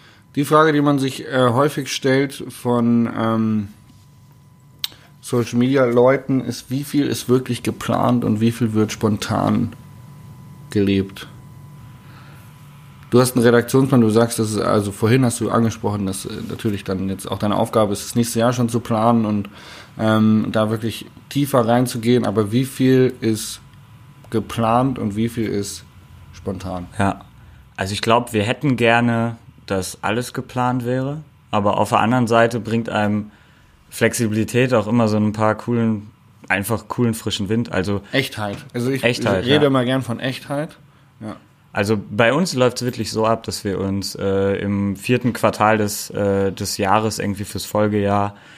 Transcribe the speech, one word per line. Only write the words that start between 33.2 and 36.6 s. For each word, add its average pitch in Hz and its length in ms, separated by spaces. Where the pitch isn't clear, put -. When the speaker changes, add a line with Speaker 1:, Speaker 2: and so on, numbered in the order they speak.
Speaker 2:
Flexibilität 113 800
auch 104 140
immer 117 200
so 107 100
ein 107 160
paar 107 200
coolen, 110 560
einfach 98 380